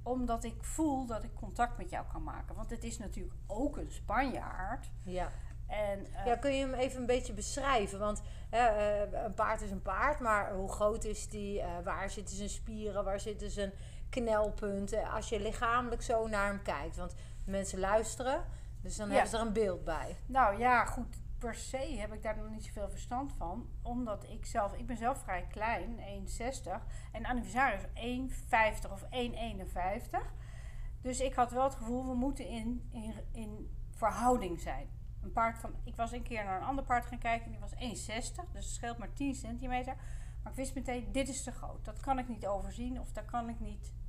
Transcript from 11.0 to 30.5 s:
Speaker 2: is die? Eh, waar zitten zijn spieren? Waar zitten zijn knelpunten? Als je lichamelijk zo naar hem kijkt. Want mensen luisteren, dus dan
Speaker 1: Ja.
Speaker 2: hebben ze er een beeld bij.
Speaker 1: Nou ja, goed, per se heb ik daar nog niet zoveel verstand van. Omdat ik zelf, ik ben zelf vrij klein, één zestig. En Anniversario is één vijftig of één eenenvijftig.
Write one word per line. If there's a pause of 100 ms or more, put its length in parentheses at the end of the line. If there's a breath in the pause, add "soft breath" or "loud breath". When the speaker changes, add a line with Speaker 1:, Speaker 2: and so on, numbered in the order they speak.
Speaker 2:
is
die?
Eh, (140)
waar
zitten
zijn
spieren?
Waar
zitten
zijn (380 loud breath)
knelpunten?
Als
je
lichamelijk
zo
naar
hem
kijkt.
Want (300 loud breath)
mensen
luisteren, (380 loud breath)
dus
dan
Speaker 1:
Ja.
Speaker 2:
hebben
ze
er
een
beeld
bij.
Speaker 1:
Nou
ja,
goed, (200)
per
se
heb
ik
daar
nog
niet
zoveel
verstand
van. (120)
Omdat
ik
zelf,
ik
ben
zelf
vrij
klein,
één
zestig. (260 loud breath)
En
Anniversario
is
één (180)
vijftig
of
één
eenenvijftig. (680 loud breath)